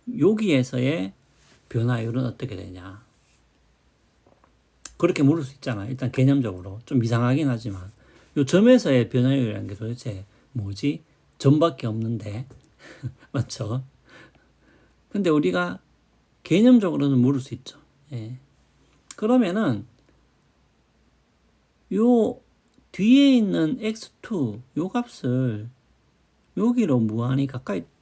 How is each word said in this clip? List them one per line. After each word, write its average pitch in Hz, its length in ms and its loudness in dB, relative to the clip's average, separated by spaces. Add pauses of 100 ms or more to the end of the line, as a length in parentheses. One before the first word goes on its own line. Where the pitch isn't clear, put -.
(180)
여기에서의 165 920 0 (560)
변화율은 117 580 -2
어떻게 98 300 -8
되냐? 92 440 -16 (2000)
그렇게 170 260 0
물을 147 220 2
수 - 100 -16
있잖아요. 107 340 -8
일단 131 220 -6
개념적으로. 113 760 -2
좀 123 200 0
이상하긴 123 440 0
하지만. 104 460 -8 (420)
요 143 80 2
점에서의 175 640 6
변화율이라는 123 580 0
게 101 80 -10
도대체 110 500 -10 (280)
뭐지? 120 500 -6 (360)
점밖에 151 480 2
없는데. 110 600 -6 (460)
<laughs> - 400 -16
맞죠? 131 520 -6 (1200)
근데 190 220 0
우리가 180 500 0 (640)
개념적으로는 165 760 4
물을 127 220 2
수 123 140 -12
있죠. - 240 -18 (340)
예. 120 260 -12 (800)
그러면은 202 680 0 (2000)
요 226 440 2 (540)
뒤에 262 440 6
있는 175 440 0
엑스 220 300 -8 (100)
투, 123 400 -4 (160)
요 170 120 -4
값을 123 800 -4 (880)
여기로 202 440 2
무한히 120 460 -2
가까이 135 380 -8 (180)